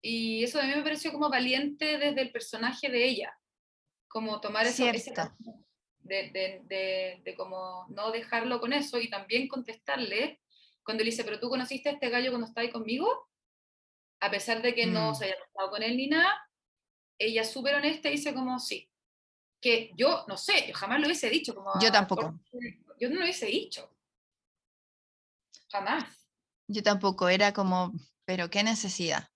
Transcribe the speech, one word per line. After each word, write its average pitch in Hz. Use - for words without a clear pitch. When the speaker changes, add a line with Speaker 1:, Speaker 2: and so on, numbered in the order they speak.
Speaker 1:
Y 226
eso 247
también 277
me 285
pareció 311
como 294
valiente 277
desde 285
el 254
personaje 240
de 247
ella, -
como 220
tomar 214
eso, 247
ese 233
Speaker 2:
Cierto. 160
Speaker 1:
camino -
de, 190
de, 190
de, 190
de 185
como 185
no 208
dejarlo 233
con 240
eso 285
y 233
también 220
contestarle 247
cuando 220
le 233
dice, 226
"Pero 208
tú 240
conociste 262
a -
este 269
gallo 247
cuando 240
estaba 233
ahí 233
conmigo", 262
a 196
pesar 220
de 240
que 233
no 165
Speaker 2:
Mm. -
Speaker 1:
se 208
haya 190
acostado -
con 208
él 233
ni 269
nada, 339
ella 220
súper 269
honesta 302
y -
dice 285
como, 254
"Sí", -
que 226
yo, 277
no 196
sé, 381
yo -
jamás 240
lo 294
hubiese 294
dicho 240
como 196
Speaker 2:
Yo 208
Speaker 1:
a -
Speaker 2:
tampoco. 185
Speaker 1:
Jorge, 240
yo 240
no 330
lo 370
hubiese 349
dicho. -
Jamás. 208
Speaker 2:
Yo 208
tampoco, 190
era 196
como, 185
"Pero 180
qué 202
necesidad". 190